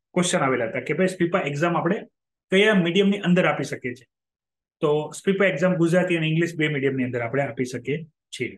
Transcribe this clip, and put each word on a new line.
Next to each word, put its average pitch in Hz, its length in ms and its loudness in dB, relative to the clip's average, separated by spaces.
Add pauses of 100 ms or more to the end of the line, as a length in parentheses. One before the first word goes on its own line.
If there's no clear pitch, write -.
(140)
question 175 240 0
આવેલા 127 300 0
હતા 170 120 -6
કે 156 140 -4
ભાઈ 185 120 2
સ્પીપા 175 340 0
exam 156 360 0
આપણે 180 300 -2 (440)
કયા 208 240 4
મીડિયમની 196 440 2
અંદર 175 280 2
આપી 143 180 0
શકીએ 123 300 -8
છીએ. - 120 -20 (720)
તો 151 380 0
સ્પીપા 196 280 2
exam 175 280 2
ગુજરાતી 170 420 2
અને 160 100 0
English 165 300 0
બે 151 120 0
મીડિયમની 131 360 -2
અંદર 120 160 -4
આપણે 120 220 -2
આપી 131 220 -4
શકીએ 131 400 -6
છીએ. - 540 -12